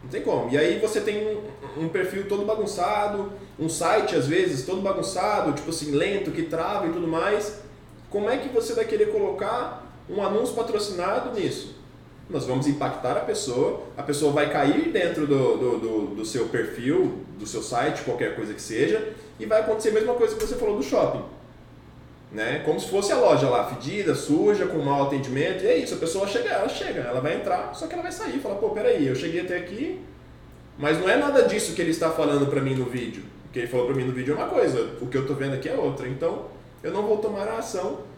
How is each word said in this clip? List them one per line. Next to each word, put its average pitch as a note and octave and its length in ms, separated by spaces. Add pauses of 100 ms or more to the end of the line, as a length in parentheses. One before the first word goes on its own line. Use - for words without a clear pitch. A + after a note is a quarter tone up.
Não B2+ 80
tem F#3+ 100
como. B2+ 300
E C#3 80
aí F3 220
você G#3+ 200
tem G#3 260 (520)
um, D#3+ 60
um E3 40
perfil F#3+ 400
todo G3+ 160
bagunçado, G#3 880 (260)
um D#3 120
site, E3+ 460
às C#3 100
vezes, D#3+ 400
todo G3 160
bagunçado, F#3 720
tipo D3 180
assim, D3+ 220
lento, F#3 380
que D#3+ 120
trava D#3 460
e E3 40
tudo E3+ 140
mais. E3+ 540 (500)
Como G#3 180
é B3+ 80
que C#4 120
você A#3 260
vai A3+ 100
querer G#3+ 260
colocar G#3+ 760 (240)
um G3 120
anúncio G#3 320
patrocinado G#3 840
nisso? B2+ 340 (540)
Nós C#3 180
vamos C3 200
impactar B2+ 460
a - 80
pessoa, - 600 (160)
a C#3 40
pessoa C#3+ 300
vai D3 180
cair D3+ 400
dentro E3 360
do, C3 320
do, A#2+ 200
do, G#2+ 280 (100)
do A2 80
seu A2+ 240
perfil, B2 720 (200)
do G#2 80
seu G#2+ 160
site, B2+ 400
qualquer A#2 320
coisa G#2+ 200
que - 80
seja, D3+ 500 (260)
e A3 60
vai A3 160
acontecer A3 300
a - 20
mesma A3+ 220
coisa A#3 200
que - 120
você C4 80
falou G#3+ 220
do B3+ 60
shopping. - 400 (1120)
Né? B2 320
Como E3 160
se - 80
fosse G3+ 240
a C#4+ 40
loja E3+ 320
lá, - 180
fedida, D#3 480
suja, F#3+ 520
com E3 120
mau C#3 280
atendimento, C#3+ 580
e - 20
é B3 100
isso, A3 180
a - 40
pessoa F#3+ 280
chega, A#3 220
ela F#3 200
chega, C#4 340
ela B2 180
vai D3+ 160
entrar, - 380
só D#4+ 120
que E4 60
ela F4 100
vai F4+ 80
sair, D4+ 300
fala, G3 160
"Pô, G#4+ 140
peraí, E3+ 360
eu C3 80
cheguei E3 280
até F3+ 160
aqui", D4 420 (760)
mas D3+ 200
não F#3 100
é A3+ 100
nada C#4 240
disso - 320
que - 80
ele D#3+ 80
está D#3+ 200
falando D3 380
pra C#3 140
mim C3+ 120
no B2+ 120
vídeo. G#2+ 360 (240)
O - 60
que B2+ 60
ele A#2+ 100
falou B2 180
pra C3+ 80
mim C3 100
no C3 80
vídeo B2+ 200
é D3+ 40
uma - 120
coisa, - 520
o C3+ 80
que - 100
eu C3+ 80
tô D3 80
vendo C#3 200
aqui C3 140
é E3 60
outra, B2+ 340
então E3 380 (360)
eu D#3 80
não G3 120
vou G#3 160
tomar G#3 300
a A3+ 100
ação G3+ 400 (200)